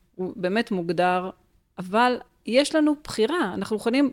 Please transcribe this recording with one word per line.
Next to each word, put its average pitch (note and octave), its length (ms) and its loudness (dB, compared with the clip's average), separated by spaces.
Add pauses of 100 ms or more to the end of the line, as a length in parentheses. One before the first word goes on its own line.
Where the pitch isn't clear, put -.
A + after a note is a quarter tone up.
(140)
הוא F3+ 220 -6
באמת G3 340 -2
מוגדר, F3+ 600 0 (480)
אבל A3 380 0 (300)
יש C4+ 280 2
לנו D4+ 200 4 (100)
בחירה. A3+ 500 -2
אנחנו G3 220 -4
יכולים B3+ 360 0